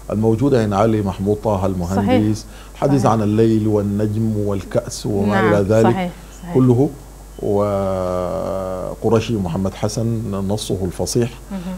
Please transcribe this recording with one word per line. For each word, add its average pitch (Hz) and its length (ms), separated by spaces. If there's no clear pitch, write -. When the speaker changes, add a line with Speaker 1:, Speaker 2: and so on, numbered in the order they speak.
Speaker 1:
الموجودة 113 500
عند 104 120
علي 107 280
محمود 98 420
طه 98 220
المهندس، 98 720
Speaker 2:
صحيح. - 100
Speaker 1:
حديث 139 240
Speaker 2:
صحيح. 120 120
Speaker 1:
عن 113 100
الليل 110 460
والنجم 104 720
والكأس 101 680
وما 127 360
Speaker 2:
نعم. 180 120
Speaker 1:
إلى 104 80
ذلك 110 320
Speaker 2:
صحيح. 180 180
صحيح. 175 120
Speaker 1:
كله. 127 360
وقرشي 95 2000
محمد 95 380
حسن 113 580
نصه 98 540
الفصيح، 117 460
Speaker 2:
مهم. 190 100